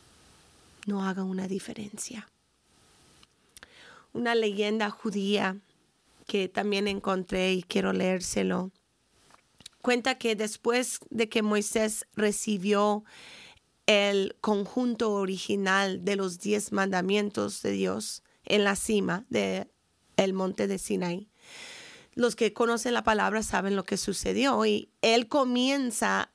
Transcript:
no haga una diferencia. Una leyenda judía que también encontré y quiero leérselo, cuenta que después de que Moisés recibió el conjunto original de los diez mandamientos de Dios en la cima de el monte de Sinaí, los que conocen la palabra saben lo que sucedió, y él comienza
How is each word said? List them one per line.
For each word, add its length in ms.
no 180
haga 200
una 240
diferencia. 800
Una 240
leyenda 540
judía 680
que 240
también 380
encontré 640
y 120
quiero 280
leérselo, 760
cuenta 360
que 160
después 640
de 180
que 140
Moisés 720
recibió 880
el 540
conjunto 720
original 920
de 120
los 240
diez 320
mandamientos 920
de 80
Dios 540
en 180
la 100
cima 540
de 420
el 160
monte 340
de 120
Sinaí, 500
los 180
que 180
conocen 420
la 100
palabra 400
saben 320
lo 80
que 120
sucedió, 680
y 240
él 260
comienza 1080